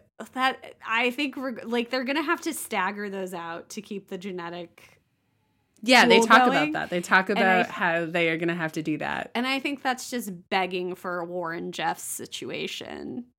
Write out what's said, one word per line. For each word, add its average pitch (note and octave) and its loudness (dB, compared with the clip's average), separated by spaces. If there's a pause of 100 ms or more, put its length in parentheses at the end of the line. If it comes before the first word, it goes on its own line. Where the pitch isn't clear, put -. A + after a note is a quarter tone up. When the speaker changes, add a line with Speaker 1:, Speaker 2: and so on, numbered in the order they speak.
(340)
Speaker 1:
that, C4 -2 (120)
I A#3+ 2
think C4 -2
we're, C4 -6
like, A#3 -2
they're C4 -2
gonna C#4 0
have D#4+ -2
to E4 -4
stagger G3+ -4
those F#3+ -6
out E3+ -10
to A3 -10
keep G3+ -10
the F#3+ -8
genetic F3 -10 (840)
Speaker 2:
Yeah, A#3 8
they A3+ 8
Speaker 1:
pool A3+ 6
Speaker 2:
talk A#3 10
Speaker 1:
going. C4+ 4
Speaker 2:
about - -2
that. D#3 -4
They F3+ 0
talk F#3+ 4
Speaker 1:
And G3+ 0
I - 4
Speaker 2:
about F#3 6
Speaker 1:
th- - -10
Speaker 2:
how E3+ 0
they E3 2
are D#3+ 0
gonna E3+ 0
have D#3+ -4
to D#3+ -4
do D#3 -2
that. - -4
Speaker 1:
And A#3+ -2
I C4+ -2
think C#4+ -6
that's B3+ -2
just G3 -8
begging F#3 -2
for F3+ -6
a E3+ -4
Warren F3 -6
Jeffs E3+ -2
situation. - -10 (120)